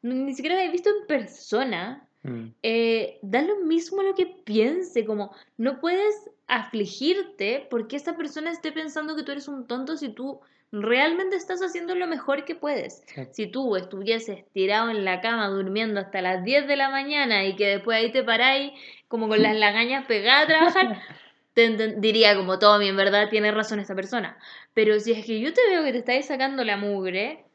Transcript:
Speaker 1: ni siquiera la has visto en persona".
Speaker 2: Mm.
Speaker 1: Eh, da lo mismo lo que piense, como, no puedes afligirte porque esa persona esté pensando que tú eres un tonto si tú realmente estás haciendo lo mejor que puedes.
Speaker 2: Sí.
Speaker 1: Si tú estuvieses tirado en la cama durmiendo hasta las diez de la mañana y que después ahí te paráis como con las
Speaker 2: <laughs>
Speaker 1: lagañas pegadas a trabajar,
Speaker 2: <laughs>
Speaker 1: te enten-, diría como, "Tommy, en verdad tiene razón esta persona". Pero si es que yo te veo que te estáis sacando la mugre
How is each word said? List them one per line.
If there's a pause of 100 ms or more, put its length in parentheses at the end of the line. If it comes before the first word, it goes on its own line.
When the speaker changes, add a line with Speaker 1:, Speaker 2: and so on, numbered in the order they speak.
Speaker 1:
ni
siquiera
la
has
visto
en
persona". (160)
Speaker 2:
Mm. (140)
Speaker 1:
Eh,
da
lo
mismo
lo
que
piense,
como, (240)
no
puedes (180)
afligirte
porque
esa
persona
esté
pensando
que
tú
eres
un
tonto
si
tú (300)
realmente
estás
haciendo
lo
mejor
que
puedes.
Speaker 2:
Sí. (100)
Speaker 1:
Si
tú
estuvieses
tirado
en
la
cama
durmiendo
hasta
las
diez
de
la
mañana
y
que
después
ahí
te
paráis (340)
como
con
las
Speaker 2:
<laughs>
Speaker 1:
lagañas
pegadas
a
trabajar, (260)
Speaker 2:
<laughs>
Speaker 1:
te
enten-,
diría
como,
"Tommy,
en
verdad
tiene
razón
esta
persona". (360)
Pero
si
es
que
yo
te
veo
que
te
estáis
sacando
la
mugre